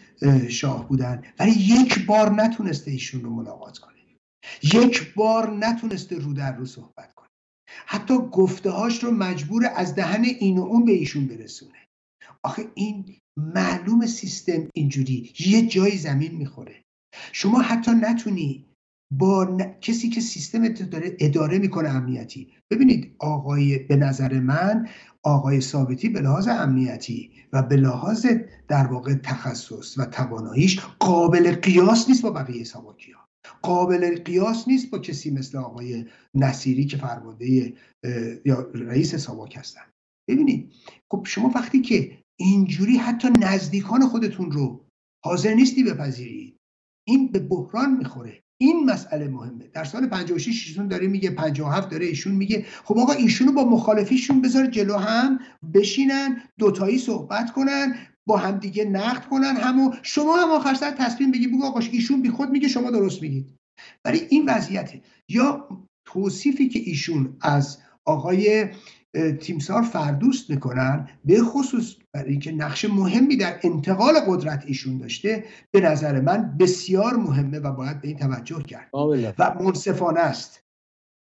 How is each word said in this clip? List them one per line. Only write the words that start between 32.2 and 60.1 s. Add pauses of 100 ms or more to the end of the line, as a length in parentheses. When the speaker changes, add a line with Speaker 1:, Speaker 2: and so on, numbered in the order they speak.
Speaker 1:
با
بقیهٔ
ساواکی‌ها، (360)
قابل
قیاس
نیست
با
کسی
مثل
آقای (300)
نصیری
که
فرمانده، (300)
اه، (320)
یا
رئیس
ساواک
هستن. (480)
ببینید، (380)
خب
شما
وقتی
که (220)
اینجوری
حتی (120)
نزدیکان
خودتون
رو (400)
حاضر
نیستی
بپذیرید، (500)
این
به
بحران
می‌خوره. (200)
این
مسئله
مهمه.
در
سال
پنجاه
و
شش
ایشون
داره
میگه،
پنجاه
و
هفت
داره
ایشون
میگه، (180)
خب
آقا
ایشونو
با
مخالفیشون
بذار
جلو
هم (340)
بشینن، (180)
دوتایی
صحبت
کنن، (320)
با
هم
دیگه
نقد
کنن،
همون (100)
شما